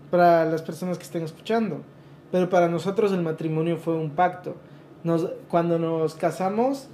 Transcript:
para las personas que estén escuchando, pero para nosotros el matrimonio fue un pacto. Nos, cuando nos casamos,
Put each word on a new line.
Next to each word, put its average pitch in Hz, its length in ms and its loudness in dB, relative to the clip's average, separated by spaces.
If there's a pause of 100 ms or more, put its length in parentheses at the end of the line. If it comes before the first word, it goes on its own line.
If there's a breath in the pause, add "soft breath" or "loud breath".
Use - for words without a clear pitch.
(100)
para 170 340 6
las 160 180 0
personas 175 360 -6
que - 60 -14
estén 170 180 -8
escuchando, 185 560 -4 (520 loud breath)
pero 180 200 0
para 175 180 6
nosotros 190 440 0
el 180 100 0
matrimonio 160 560 -2
fue 165 180 -2
un 160 140 -4
pacto. 175 460 -2 (460 loud breath)
Nos, 165 260 0 (200)
cuando 170 300 2
nos 160 360 -2
casamos, 202 800 -2